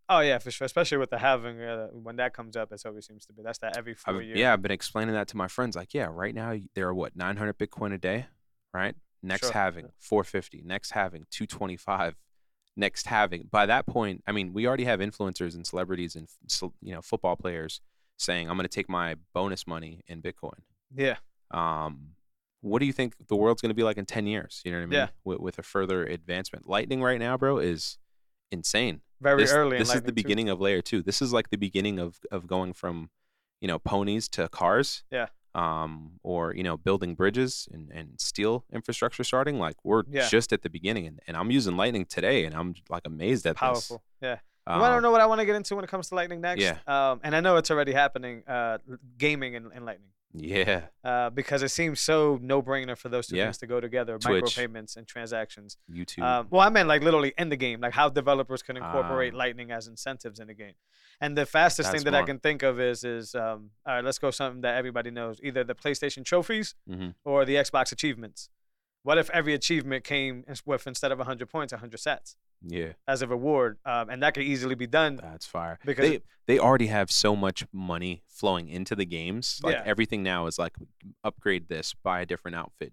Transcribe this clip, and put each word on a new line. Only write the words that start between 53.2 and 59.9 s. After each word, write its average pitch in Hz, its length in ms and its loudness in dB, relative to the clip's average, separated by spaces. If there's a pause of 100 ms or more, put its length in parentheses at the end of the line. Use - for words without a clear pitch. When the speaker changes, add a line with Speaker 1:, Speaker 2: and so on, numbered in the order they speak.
Speaker 1:
two 87 80 -8
Speaker 2:
Yeah. 95 120 2
Speaker 1:
things 101 120 -6
to 123 80 -12
go 120 140 0
together, 117 360 -2
Speaker 2:
Twitch. 107 280 2
Speaker 1:
micropayments 113 520 -4
and 113 80 -18
transactions. 110 720 -8 (160)
Speaker 2:
YouTube. 87 300 -8
Speaker 1:
Um, 123 280 2
well, 185 100 6
I 196 80 10
meant, 214 180 8
like, 151 160 6
literally 151 340 4
in 170 120 0
the 147 80 -2
game, 120 240 -2
like, 120 140 -2
how 147 140 6
developers 135 540 0
can 127 140 -10
incorporate 127 580 -2
Speaker 2:
Ah. 127 40 -10
Speaker 1:
Lightning 120 340 -4
as 113 160 -8
incentives 117 500 -10